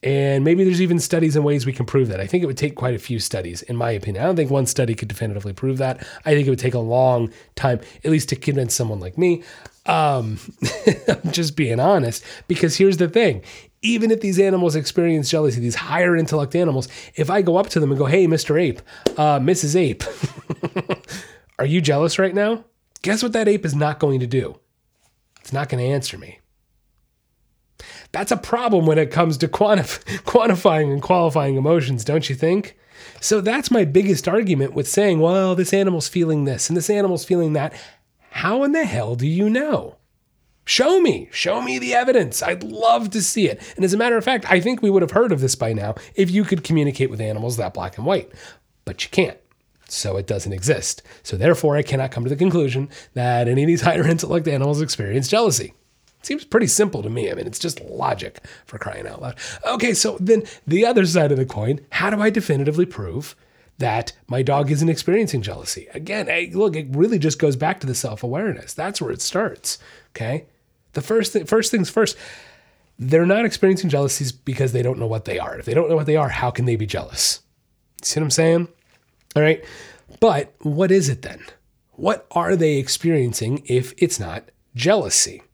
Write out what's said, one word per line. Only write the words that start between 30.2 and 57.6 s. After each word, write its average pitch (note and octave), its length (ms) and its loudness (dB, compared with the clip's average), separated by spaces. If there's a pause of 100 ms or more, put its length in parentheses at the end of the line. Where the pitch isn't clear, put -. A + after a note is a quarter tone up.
quantifying F3 680 4
and C#3 100 -2
qualifying D#3 540 2
emotions, C3+ 480 0
don't D3 240 -2
you C3+ 80 -4
think? F3 400 -2 (440)
So G#3+ 200 0
that's A3+ 300 -2
my A3+ 140 4
biggest F#3 440 2
argument F3+ 460 0
with D3 120 -2
saying, G3 320 2
"Well, F#3 380 2
this F#3 180 0
animal's F#3+ 340 0
feeling D#3+ 360 0
this C3+ 240 -2
and E3+ 80 0
this F3 140 -2
animal's G3 340 0
feeling E3 300 0
that." D3+ 200 -2 (560)
How A3 340 -2
in C#4+ 80 2
the D#4+ 140 0
hell A#2 280 -4
do B2 120 -2
you F#3 240 2
know? B3 460 -2 (680)
Show E4+ 360 4
me. A#3 320 2
Show G3+ 280 -2
me B3+ 180 -4
the B3 140 -4
evidence. B3 500 2
I'd F3+ 200 -4
love A3 480 2
to G#3+ 100 -2
see F#3 280 2
it. - 120 -4 (160)
And F#3 80 0
as F#3 80 2
a G3+ 60 0
matter A#3 180 2
of G#3+ 80 0
fact, B3+ 260 0
I F#3 100 6
think A3+ 200 -2
we G#3 100 2
would F#3+ 120 6
have D#3 80 0
heard A3+ 220 4
of C#3+ 80 0
this C3 160 0
by A2+ 160 -2
now G#2+ 240 -4 (180)
if F#3+ 160 2
you G3+ 140 2
could E3+ 200 -2
communicate C#3+ 460 0
with G#2+ 100 -8
animals A2 360 -4
that A2 180 -6
black - 240 -10
and A2+ 80 -6
white. F3+ 240 -2 (540)
But - 180 -10
you - 80 -10
can't. - 280 0 (540)
So G2 240 -6
it G2 100 -6
doesn't G2+ 260 -6
exist. G#2 500 -2 (200)
So - 140 -8
therefore, D3 400 2
I D3+ 60 0
cannot C3 300 -2
come A#2+ 120 -6
to B2+ 60 -2
the C#3+ 60 -2
conclusion C#3+ 520 0 (260)
that B2 340 0
any C3 140 2
of D3+ 40 4
these E3+ 140 2
<laughs> - 20 -6
higher D#3+ 240 2
intellect E3 420 0
animals C#3+ 320 0
experience B2 480 -2
jealousy. G3+ 460 2 (480)
Seems D4 220 -8
pretty A3 240 -4
simple E3 340 -2
to G#2+ 80 -8
me. A#2 200 -4
I - 40 -6
mean, - 120 -10
it's A#2+ 120 -12
just - 220 -8